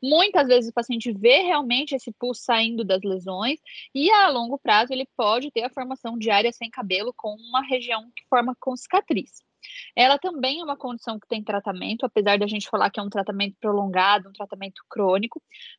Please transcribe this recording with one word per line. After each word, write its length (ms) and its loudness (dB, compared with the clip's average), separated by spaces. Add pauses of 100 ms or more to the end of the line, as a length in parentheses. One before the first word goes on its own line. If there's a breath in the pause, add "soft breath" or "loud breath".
Muitas 460 4
vezes 220 4
o 40 -16
paciente 380 -4
vê 300 6
realmente 520 -2
esse 180 -6
pus 280 -6
saindo 440 0
das 200 0
lesões 560 -4 (340 loud breath)
e 160 2
a 200 6
longo 280 -2
prazo 340 2
ele 240 -4
pode 360 0
ter 120 -4
a 60 -4
formação 480 -8
de 140 0
área 200 4
sem 200 -14
cabelo 440 -4
com 200 -8
uma 260 -4
região 540 -4
que 120 -18
forma 320 2
com 160 -4
cicatriz. 680 -2 (520 loud breath)
Ela 220 6
também 420 -4
é 40 -8
uma 140 -6
condição 420 -8
que 80 -20
tem 160 -6
tratamento, 600 -4
apesar 320 2
de 60 0
a 40 -2
gente 220 -6
falar 200 0
que 100 -8
é 40 -6
um 60 -6
tratamento 500 -4
prolongado, 680 2
um 40 -20
tratamento 560 -14
crônico, 520 0 (360 loud breath)